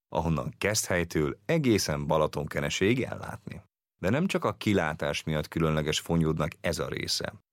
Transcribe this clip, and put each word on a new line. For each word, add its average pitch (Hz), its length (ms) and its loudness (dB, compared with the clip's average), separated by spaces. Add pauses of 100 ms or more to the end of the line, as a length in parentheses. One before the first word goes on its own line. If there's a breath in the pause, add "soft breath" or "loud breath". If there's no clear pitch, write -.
ahonnan - 500 -2
Keszthelytől 85 840 0
egészen 107 600 2
Balatonkeneséig 78 960 0
ellátni. - 600 -10 (380)
De 87 100 2
nem 151 160 2
csak 185 180 -2
a 110 120 0
kilátás 80 680 0
miatt 76 260 -2
különleges 78 520 2
Fonyódnak 80 500 2 (100)
ez 85 180 -2
a 67 100 -4
része. - 460 -4 (180)